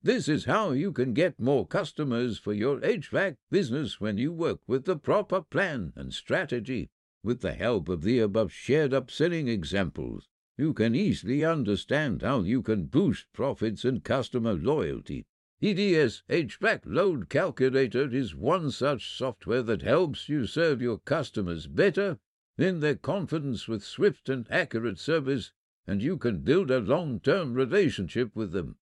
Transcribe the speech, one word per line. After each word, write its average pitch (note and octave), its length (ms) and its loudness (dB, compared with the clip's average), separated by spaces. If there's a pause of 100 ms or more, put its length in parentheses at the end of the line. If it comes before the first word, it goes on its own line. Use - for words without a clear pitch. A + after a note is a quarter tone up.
This F#3+ 280 0
is D3 160 0
how F#3+ 260 2
you D3+ 220 -2
can B2+ 200 0
get D3+ 280 2
more A#2+ 260 2
customers B2+ 720 -2
for - 140 -6
your A#2+ 320 0
H F3 240 0
vac E3+ 260 0 (160)
business C#3 500 -2
when G#2 160 -2
you C3+ 160 0
work D#3+ 340 -2
with C3+ 180 0
the F#3 120 0
proper F#3 460 0
plan D3 540 -2
and C2+ 180 -10
strategy. B2+ 720 -4 (360)
With B2 160 -2
the E2 140 -2
help F2+ 340 0
of F2 140 -2
the A#2 180 2
above G#2+ 320 2
shared C#3 400 2
upselling C#3+ 560 0
examples, D#2+ 800 -2 (280)
you C3+ 160 0
can A2+ 220 2
easily C#3+ 500 0
understand C3 800 0
how A#2+ 200 0
you A2 200 0
can G2+ 240 0
boost C#3+ 460 2
profits A2+ 520 -4
and B2+ 200 0
customer A#2 500 0
loyalty. D2 720 -2 (340)
E G#3 140 2
D F#3+ 220 2
S C3+ 320 2
H D3+ 320 -2
vac G#3+ 260 0
Load C#3+ 420 0
Calculator C3 800 2
is A#2 280 -4
one D3 340 2
such C3 460 -2
software B2 460 -2
that G#2+ 200 0
helps C#3+ 460 2
you C#3+ 180 0
serve D3 340 0
your A#2+ 180 -2
customers G2 680 -2
better F3 520 2 (380)
in F3+ 220 2
their D3 180 0
confidence D3 720 -4
with A2 160 -4
swift - 460 0
and B2+ 200 -2
accurate A#2 520 -2
service, C#3 500 0 (380)
and G2 140 0
you D3+ 140 0
can A#2+ 220 0
build C3+ 320 2
a C3 80 4
long-term C3+ 760 0
relationship B2 840 0
with G#2+ 160 -4
them. E2 300 -4